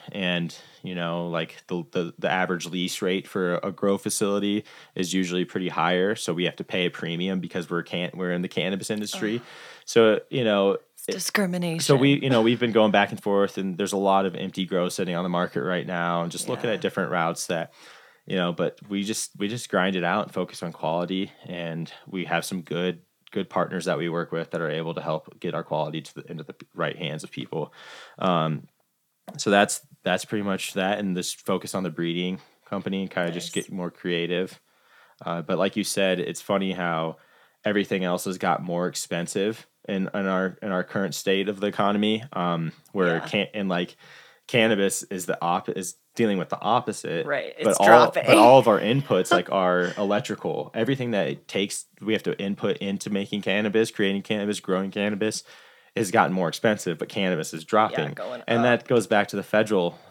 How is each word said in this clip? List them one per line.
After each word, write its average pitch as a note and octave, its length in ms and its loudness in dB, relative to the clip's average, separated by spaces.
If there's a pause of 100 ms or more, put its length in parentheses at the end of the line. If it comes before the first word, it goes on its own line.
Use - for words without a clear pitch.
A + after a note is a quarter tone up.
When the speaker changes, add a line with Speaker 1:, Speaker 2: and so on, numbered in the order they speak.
(100)
Speaker 1:
and, F2 460 -2 (260)
you F#2 140 -8
know, F2 320 -4
like, E2 400 -6
the, F2+ 240 -4
the, E2+ 260 -2
the G2+ 120 0
average F2+ 360 0
lease F2+ 360 -4
rate F#2+ 240 0
for F2+ 320 0
a G2 140 -4
grow G2 260 2
facility G2+ 680 0 (320)
is F#2 180 -2
usually F2+ 300 0
pretty F2+ 240 -4
higher, F#2 480 2
so - 160 -4
we F2 120 -2
have E2 120 -2
to F2+ 80 -8
pay F2+ 220 -2
a E2 40 -2
premium F2+ 500 -4
because E2+ 300 -6
we're E2+ 120 -2
can-, F2 320 -6
we're F2+ 180 -4
in F2 100 -2
the E2+ 60 -4
cannabis F#2+ 420 -4
industry. G#2+ 480 -4
Speaker 2:
Ugh. A#2 40 -14 (420)
Speaker 1:
So, A2 360 6 (100)
you B2+ 140 -2
know, G2 300 4 (200)
Speaker 2:
It's - 140 -16
Speaker 1:
it G2+ 40 0
Speaker 2:
discrimination. F3 680 -2
Speaker 1:
So C#3+ 160 4
we, C#3 240 4
you C3 100 0
know, A#2 120 6
we've A#2 180 4
been A#2 120 0
going G#2+ 200 6
back G2+ 180 6
and G#2+ 120 -8
forth, G2 360 2
and F#2+ 200 -4
there's G2 140 -2
a G2+ 60 0
lot G2 280 4
of F2 80 -4
empty F#2+ 300 -4
grow F2+ 240 0
sitting F2+ 260 -4
on E2+ 80 -2
the F#2 80 -2
market F2 320 0
right F2+ 240 -2
now, E2+ 360 -2
and E2+ 100 -4
just - 160 -8
looking B2 220 -4
Speaker 2:
Yeah. G#2+ 40 0
Speaker 1:
at F2+ 60 -4
different F#2 320 -2
routes E2+ 340 0
that E2+ 260 -4 (540)
you G2 100 -4
know, F2 160 0
but E2 260 -2 (100)
we G2+ 140 -2
just, G#2+ 360 -4
we G2+ 100 -2
just B2 200 -8
grind F#2+ 280 2
it E2+ 80 -2
out G2 220 0
and - 60 -16
focus - 300 -6
on E2+ 100 -8
quality, F2 600 -4 (140)
and E2 460 -8 (140)
we F#2 200 -6
have E2 180 0
some F#2 180 -6
good, E2+ 380 -2 (320)
good G2 180 -4
partners F2 360 -2
that E2 120 0
we E2+ 100 -2
work E2 220 -4
with E2 220 -6
that E2+ 80 -2
are D#2+ 100 -2
able D#2+ 240 -4
to D#2+ 80 -10
help D#2 380 -6
get E2+ 140 -6
our E2 100 -4
quality D#2 380 -4
to - 120 -16
the, - 160 -14
into D#2+ 140 -12
the - 100 -16 (200)
right D#2+ 220 -4
hands D2+ 280 -8
of - 80 -16
people. C#2+ 400 -8 (460)
Um, D#2+ 500 0 (720)
so A2 120 0
that's, G2+ 300 4 (240)
that's F#2 200 0
pretty G#2 200 -4
much G2 300 -4
that, G2 260 0
and F#2+ 160 -2
just - 280 -6
focus F#2 300 -2
on F#2+ 80 -2
the F2 80 -4
breeding E2+ 500 -2 (280)
company F#2+ 340 -4
and F#2 80 -6
kinda F2 220 -2
just F2 240 -8
Speaker 2:
Nice. - 100 -4
Speaker 1:
get - 60 -16
more F2+ 180 -6
creative. F2 720 -2 (640)
Uh, E2+ 180 -4
but E2+ 160 -2
like F#2+ 180 0
you G2+ 80 0
said, F#2 360 0
it's - 200 -6
funny G2 320 0
how E2 440 -2 (480)
everything G2+ 400 0
else F2+ 200 0
has F#2 140 -4
got F2+ 240 0
more F2 260 -2
expensive F#2+ 760 -4 (220)
in, F#2+ 260 -2
in G2 120 -2
our, F#2+ 360 0
in G#2 80 -6
our F#2 140 -2
current G2 300 -4
state F#2+ 340 0
of G2+ 120 -2
the G#2 60 0
economy, G#2 560 0 (100)
um, E2+ 400 -2 (200)
where F2+ 240 2
Speaker 2:
Yeah. E2 100 -4
Speaker 1:
can-, G2+ 280 -2
and, G2+ 140 -2
like, F2+ 280 -2 (520)
cannabis A2 560 4
is F2+ 220 -8
the - 140 -2
op-, F2 280 0
is - 260 -6 (200)
dealing G#2 240 2
with D#2+ 120 -4
the - 100 -6
opposite. G#2+ 680 -2
Speaker 2:
Right, C#3+ 360 -4
Speaker 1:
But G#2+ 80 4
Speaker 2:
it's - 80 2
Speaker 1:
all, - 80 6
Speaker 2:
dropping. - 400 10
Speaker 1:
but B2 100 8
all B2 220 12
of A#2 100 6
our G2+ 120 6
Speaker 2:
<laughs> G#2+ 120 2
Speaker 1:
inputs, A#2+ 380 2
like, - 220 2
our F2+ 440 2
electrical, G2+ 800 -2
everything A#2+ 380 -2
that F2+ 160 2
it C#2+ 200 -8
takes, - 380 -4 (140)
we G#2 140 -2
have G2 100 0
to - 160 -2
input G2+ 380 -2
into G2 320 -6
making G2+ 320 -4
cannabis, G#2+ 480 2
creating G2 320 0
cannabis, G#2 380 -2
growing F#2+ 300 -2
cannabis, G#2+ 540 -2 (520)
has G#2+ 140 0
gotten F#2 220 4
more F2+ 160 2
expensive, F#2 500 0
but - 100 -6
cannabis F#2 460 -2
is D#2+ 100 -10
dropping. G#2+ 440 0
Speaker 2:
Yeah, - 60 -10
going A#2+ 340 -10
Speaker 1:
And A#2+ 120 2
Speaker 2:
up. A#2+ 40 4
Speaker 1:
that A#2+ 240 2
goes A#2 180 4
back G2+ 220 2
to G#2 80 -6
the G2 60 -2
federal G#2 560 2 (120)